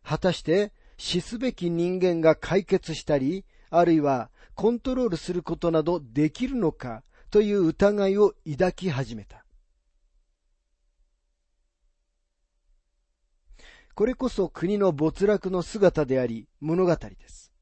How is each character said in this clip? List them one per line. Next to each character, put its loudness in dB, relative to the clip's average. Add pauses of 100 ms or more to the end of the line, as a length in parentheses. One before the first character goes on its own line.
果 -4
た 0
し -8
て 0 (240)
死 -4
す -12
べ -4
き -4
人 -2
間 2
が 6
解 -2
決 -2
し -12
た 0
り、 -2 (240)
あ 6
る 6
い 4
は 0 (260)
コ 2
ン -4
ト -4
ロ 0
ー 0
ル -2
す -8
る -4
こ -6
と -2
な 2
ど -2
で 0
き -6
る -6
の 0
か -12 (260)
と 6
い 0
う 2
疑 2
い 0
を 4 (160)
抱 0
き -6
始 -6
め -14
た。」 -20 (4000)
こ 0
れ -2
こ -4
そ -2
国 -4
の 4
没 0
落 0
の -2
姿 2
で 0
あ 0
り、 -8 (100)
物 0
語 2
で -16 (120)
す。 -20